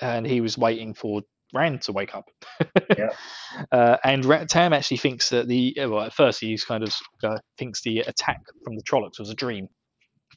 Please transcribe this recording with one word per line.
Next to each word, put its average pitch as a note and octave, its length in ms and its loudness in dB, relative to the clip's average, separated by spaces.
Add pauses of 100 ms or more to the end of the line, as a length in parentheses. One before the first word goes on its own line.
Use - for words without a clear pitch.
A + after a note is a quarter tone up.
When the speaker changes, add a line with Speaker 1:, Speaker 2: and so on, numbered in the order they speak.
Speaker 1:
and A#2+ 240 -2
he B2 140 2
was A2 160 -2
waiting A2+ 380 0
for G#2 300 -4 (280)
Rand C#3+ 300 0
to - 120 -6
wake G2 220 -4
up. G2+ 140 -14 (300)
<laughs> E3 100 0 (280)
Speaker 2:
Yeah. - 120 -2 (600)
Speaker 1:
Uh, A#2+ 320 6
and C3+ 220 2
Ra-, D#3+ 200 4
Tam E3+ 260 4
actually C3+ 260 0
thinks B2+ 320 -2
that A#2+ 180 2
the, B2 340 2
uh, C3 80 0
well, G#2+ 160 0
at A2 80 -10
first C3 260 4
he's A2 240 -4
kind A2 200 -2
of, G#2 100 -4 (300)
uh, G#2+ 140 -2 (200)
thinks B2+ 240 -8
the A2 200 -2
attack - 380 -4 (240)
from A#2 120 -10
the G#2+ 80 -12
Trollocs G#2+ 340 -2
was G#2+ 140 -12
a A2 40 -8
dream. A2 380 -8
<laughs> - 40 -20 (600)